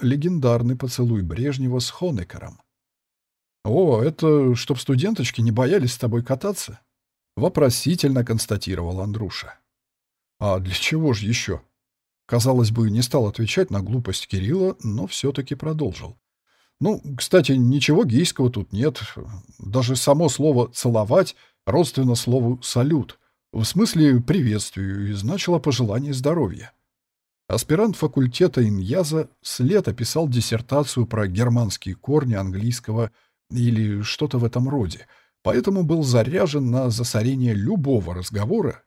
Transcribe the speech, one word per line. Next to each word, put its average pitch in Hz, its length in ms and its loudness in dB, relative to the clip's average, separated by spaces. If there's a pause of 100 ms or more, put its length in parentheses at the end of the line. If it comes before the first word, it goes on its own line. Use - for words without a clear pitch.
легендарный 127 760 2
поцелуй 120 460 -2
Брежнева 127 560 -2
с 120 100 -4
Хонекером. 113 720 -8 (1040)
«О, 123 380 4
это 147 520 4
чтоб 123 240 -2
студенточки 139 640 0
не 117 100 2
боялись 127 440 2
с - 40 -12
тобой 120 240 -2
кататься?» 131 580 -6 (580)
вопросительно 143 840 2
констатировал 92 800 -4
Андруша. 104 580 -8 (800)
«А 98 200 0
для 92 160 -4
чего 156 400 0
ж 104 80 -4
еще?» 104 400 -4 (640)
Казалось 120 440 2
бы, 113 200 2
не 110 100 2
стал 123 260 0
отвечать 113 440 -2
на 98 100 -2
глупость 95 460 -4
Кирилла, 156 560 -2
но 117 240 -4
все-таки 143 480 -4
продолжил. 151 640 -6 (640)
«Ну, 214 200 0 (160)
кстати, 139 360 4
ничего 139 520 4
гейского 135 460 2
тут 104 220 -6
нет. 143 280 -2 (580)
Даже 123 380 0
само 147 320 4
слово 139 400 2
«целовать» 120 640 2 (320)
родственно 131 480 2
слову 123 480 0
«салют», 143 560 -2 (340)
в 110 120 -2
смысле 156 560 4
«приветствию» 101 880 -2
и 104 60 -4
значило 160 440 -2
пожелание 131 540 0
здоровья». 131 600 -2 (760)
Аспирант 165 480 0
факультета 135 720 2
иньяза 143 640 -2 (100)
с - 200 -10
лета 180 340 2
писал 151 340 -2
диссертацию 123 800 0
про 107 220 -2
германские 113 680 0
корни 135 400 0
английского 107 760 -2 (400)
или 110 520 0
что-то 139 360 -4
в 120 60 2
этом 123 240 0
роде, 127 380 -4 (360)
поэтому 185 420 2
был 160 180 2
заряжен 139 680 2
на 127 200 0
засорение 120 640 0
любого 120 600 0
разговора 110 720 -4